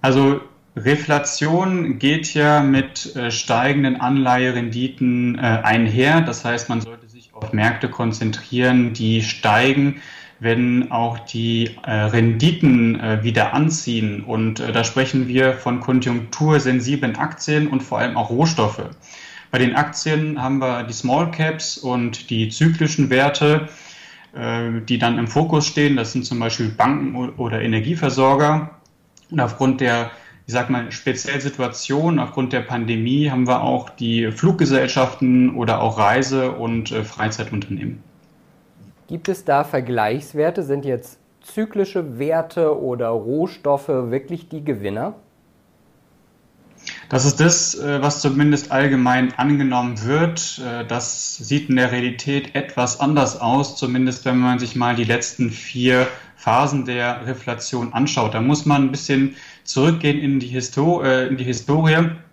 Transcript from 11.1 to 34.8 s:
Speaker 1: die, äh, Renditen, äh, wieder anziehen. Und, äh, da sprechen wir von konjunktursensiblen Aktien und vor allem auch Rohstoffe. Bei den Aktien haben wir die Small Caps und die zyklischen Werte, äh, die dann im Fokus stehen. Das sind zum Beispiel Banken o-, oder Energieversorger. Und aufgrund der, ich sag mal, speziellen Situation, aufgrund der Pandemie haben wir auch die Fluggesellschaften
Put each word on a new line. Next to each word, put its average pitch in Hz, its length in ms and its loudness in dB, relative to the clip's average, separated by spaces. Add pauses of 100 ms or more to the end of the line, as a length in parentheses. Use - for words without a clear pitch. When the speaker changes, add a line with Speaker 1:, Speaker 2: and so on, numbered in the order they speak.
Speaker 1:
die, 113 680 -2
äh, - 40 -6
Renditen, 113 1080 4
äh, 110 220 0
wieder 113 320 0
anziehen. 113 680 -2
Und, 113 360 -2
äh, 120 120 -4
da 117 120 2
sprechen 131 420 0
wir 131 280 2
von 123 260 -4
konjunktursensiblen 127 1400 0
Aktien 151 520 -2
und 135 140 -2
vor - 160 -6
allem 117 200 -2
auch 110 100 -2
Rohstoffe. 120 640 0 (640)
Bei 131 60 0
den 127 180 2
Aktien 151 680 -2
haben 135 200 0
wir 123 220 -2
die 117 100 -8
Small 151 360 0
Caps 160 460 -2
und 120 540 -4
die 110 180 0
zyklischen 156 600 2
Werte, 147 580 2 (680)
äh, 117 460 -4
die 120 160 -2
dann 117 220 0
im 113 100 -2
Fokus 151 380 2
stehen. 147 280 2
Das 117 180 -2
sind 123 120 -4
zum 120 140 -6
Beispiel 110 320 -2
Banken 135 440 0
o-, 123 220 -6
oder 110 240 -4
Energieversorger. 139 1120 2 (600)
Und 160 100 -2
aufgrund 127 420 0
der, 120 280 0 (360)
ich 117 80 -8
sag 123 160 -2
mal, 117 200 -2
speziellen 135 520 -4
Situation, 139 760 -2
aufgrund 127 360 -4
der 120 80 0
Pandemie 117 680 -2
haben 127 160 0
wir 123 140 2
auch 120 300 -2
die 117 420 -2
Fluggesellschaften 127 1200 2